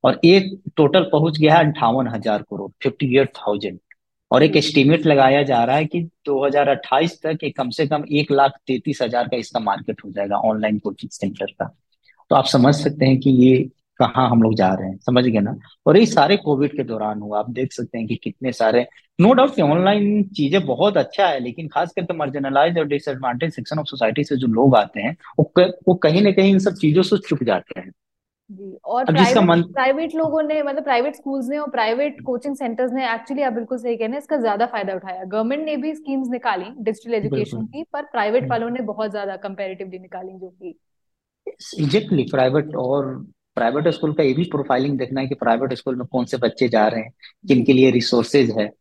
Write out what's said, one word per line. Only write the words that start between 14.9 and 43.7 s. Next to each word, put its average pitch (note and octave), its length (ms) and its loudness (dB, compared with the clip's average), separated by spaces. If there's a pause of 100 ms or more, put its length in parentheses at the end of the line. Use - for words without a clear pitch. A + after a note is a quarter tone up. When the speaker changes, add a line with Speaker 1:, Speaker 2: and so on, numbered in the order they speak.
Speaker 1:
समझ B2 280 0
गए A2+ 140 2
ना? G2+ 180 -2 (280)
और D#3+ 120 6
ये A3+ 80 6
सारे D#3+ 320 2
कोविड D3 400 -2
के C#3 60 -4
दौरान G#2+ 360 -6
हुआ। G#2 200 -6
आप G#2+ 100 -4
देख B2+ 220 -6
सकते A#2+ 260 -10
हैं A2+ 100 -6
कि A2+ 80 -4
कितने B2 360 -8
सारे, A#2+ 360 2 (340)
no A3 120 8
doubt C4+ 220 4
कि - 60 0
online G3+ 600 2
चीजें D#3+ 420 -2
बहुत D#3+ 320 0
अच्छा F3+ 300 0
है, C#3+ 120 0
लेकिन B2 280 -8
खास E3 320 -4
करके F3 140 -6
marginalized C#3+ 640 0
और D#3 80 0
disadvantaged C#3 680 -4
section - 280 -6
of C#3+ 60 -6 (100)
society C3 300 0
से C#3+ 100 -2
जो B2+ 120 -2
लोग B2 280 6
आते G#2 260 2
हैं, C3+ 160 -6 (220)
वो - 200 2
क-, - 280 4
वो F3+ 80 4
कहीं E3+ 260 2
ना G#3 100 4
कहीं G3 200 4
इन F#3+ 80 4
सब F#3+ 140 0
चीजों D#3 280 2
से F#3 160 2
चूक C3+ 260 -4
जाते G2+ 360 -4
हैं। F#2+ 120 -18 (600)
Speaker 2:
जी, F#3+ 340 -18
और A#3+ 200 -2
Speaker 1:
अब D#3+ 120 2
जिसका A#3+ 240 6
Speaker 2:
प्राइवेट, E3+ 240 4
Speaker 1:
मन - 80 -18
Speaker 2:
private C#4 420 -2
लोगों D#4+ 260 0
ने, D4+ 220 -2
मतलब C#4 200 -4
private C4+ 320 -2
schools C4+ 340 -8
ने C#4+ 80 -4
और D4 120 -8
private B3 520 -4
coaching C4 340 -6
centers B3 360 -6
ने C4 160 -4
actually, A#3 360 -6
आप B3+ 100 -2
बिल्कुल A#3+ 240 -8
सही A#3 200 -6
कह A3+ 80 -4
रहे A3 60 -6
हैं, C#4 80 -8
इसका D4 180 -6
ज्यादा A3+ 280 -2
फायदा G3+ 280 -6
उठाया। F#3 300 -10
Government A3+ 420 -4
ने D4+ 120 -6
भी D4+ 180 -6
schemes C4+ 340 -6
निकाली A3+ 360 -4 (140)
digital A3+ 340 -6
एजुकेशन - 440 -4
Speaker 1:
बिल्कुल। A3 80 -6
Speaker 2:
की, C4+ 180 -12 (100)
पर D4 80 -8
प्राइवेट A#3+ 420 -2
Speaker 1:
हम्म। B3+ 80 -4
Speaker 2:
वालों A#3 180 -2
ने B3 120 -6
बहुत G#3+ 300 -6
ज्यादा G3+ 220 -8
comparatively F#3+ 680 -10
निकाली, F#3 320 -14
जो F#3 140 -16
कि F3+ 320 -18 (1000)
Speaker 1:
Exactly, D3+ 520 0
private C#3+ 440 0
और C3 500 -4 (300)
private C3 320 0